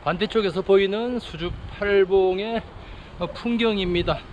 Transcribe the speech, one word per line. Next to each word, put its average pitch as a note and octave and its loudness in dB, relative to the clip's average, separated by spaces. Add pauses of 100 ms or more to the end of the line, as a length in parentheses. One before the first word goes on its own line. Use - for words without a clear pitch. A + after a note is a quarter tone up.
반대쪽에서 F#3 0
보이는 G3 2
수주 E3 -8 (260)
팔봉의, G3 2 (580)
어, F3 -2
풍경입니다. F#3+ 0 (160)